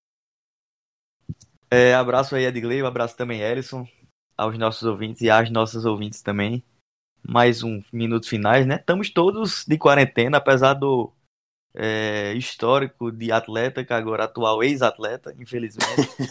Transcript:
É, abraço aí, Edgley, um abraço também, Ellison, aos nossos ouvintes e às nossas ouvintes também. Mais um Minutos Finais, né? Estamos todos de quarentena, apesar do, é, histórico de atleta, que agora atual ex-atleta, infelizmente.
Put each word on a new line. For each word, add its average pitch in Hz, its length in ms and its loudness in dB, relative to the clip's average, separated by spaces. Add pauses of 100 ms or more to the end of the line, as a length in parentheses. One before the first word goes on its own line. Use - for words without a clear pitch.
(1700)
É, 123 240 6
abraço 127 400 0
aí, 131 100 0
Edgley, 123 380 -4
um 135 40 -2
abraço 120 300 -4
também, 120 240 -6
Ellison, 123 460 -6 (520)
aos 110 180 -4
nossos 110 280 -2
ouvintes 110 380 -4
e 117 60 -2
às 110 220 4
nossas 113 340 -2
ouvintes 107 380 -4
também. 104 400 -4 (640)
Mais 120 360 4
um 110 200 -6 (100)
Minutos 117 360 -2
Finais, 113 360 2
né? 135 120 0
Estamos 190 340 -4
todos 196 560 0
de 151 100 0
quarentena, 139 600 4
apesar 135 360 4
do, 135 380 -2 (600)
é, 107 600 -4
histórico 127 760 -2
de 113 220 -6
atleta, 113 520 -2
que - 80 -6
agora 110 320 -2
atual 110 380 0
ex-atleta, 127 760 -2
infelizmente. 120 720 -4 (220)